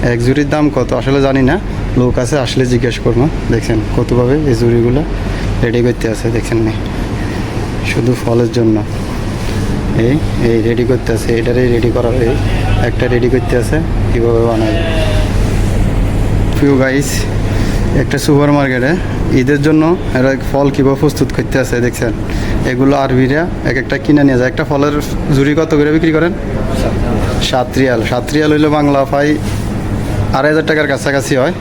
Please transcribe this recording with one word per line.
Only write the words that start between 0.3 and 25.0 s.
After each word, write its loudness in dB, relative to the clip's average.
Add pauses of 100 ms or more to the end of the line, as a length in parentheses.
দাম 0
কত -2
আসলে 0
জানি 2
না, 2 (420)
লোক 2 (100)
আছে, -2 (100)
আসলে 0
জিজ্ঞেস 0
করবো। 2 (260)
দেখছেন 0 (200)
কতভাবে 2 (140)
এই 2
ঝুড়িগুলো 2 (640)
রেডি 0
করতে -2
আছে, -6 (100)
দেখছেন -2
নি? 0 (1160)
শুধু 0 (100)
ফলের 0
জন্য। 2 (1200)
এই, 2 (340)
এই 2 (100)
রেডি 0
করতে 0
আছে, -2 (100)
এটারই 0
রেডি 2
করা, 0 (160)
এই 0 (560)
একটা 0
রেডি 2
করতে 0
আছে, 0 (320)
কীভাবে 2
বানায়। 0 (1800)
প্রিয় 2
গাইস, 0 (920)
একটা -2
সুপার 4
মার্কেটে 0 (480)
ঈদের 2
জন্য 4 (320)
এরা 2 (200)
ফল 2
কীভাবে 2
প্রস্তুত 0
করতে -2
আছে, -2 (100)
দেখছেন? -2 (600)
এগুলো 2 (100)
আরবিরা 2 (280)
এক -2
একটা -4
কিনে 4
নিয়ে 2
যায়। 2
একটা -2
ফলের 0 (400)